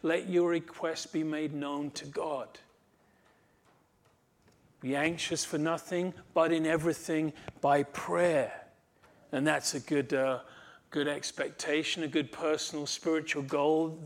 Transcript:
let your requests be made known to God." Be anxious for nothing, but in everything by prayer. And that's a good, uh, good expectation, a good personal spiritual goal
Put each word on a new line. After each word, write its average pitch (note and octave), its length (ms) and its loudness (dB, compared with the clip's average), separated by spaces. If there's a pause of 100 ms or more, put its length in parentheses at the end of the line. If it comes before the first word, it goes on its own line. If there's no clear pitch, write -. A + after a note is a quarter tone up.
let F3 260 0
your F3 220 4
requests E3 560 -4
be D#3 160 -2
made D3+ 320 -2
known C#3+ 380 -4
to - 120 -10
God." C#3+ 540 -6 (2250)
Be C3 160 -2
anxious D#3+ 480 0
for D#3 140 -4
nothing, E3+ 560 -2 (180)
but E3 200 4
in D#3+ 140 2
everything D#3 680 0 (260)
by C#3+ 220 4
prayer. E3+ 840 0 (640)
And C#3+ 160 0
that's D3 280 2
a C3+ 60 -4
good, C#3+ 340 0
uh, C3 260 2 (480)
good C#3+ 180 0
expectation, D3+ 960 -2
a D3+ 60 -2
good C#3 240 0
personal D3+ 540 -2
spiritual D#3 560 -2
goal D#3 640 2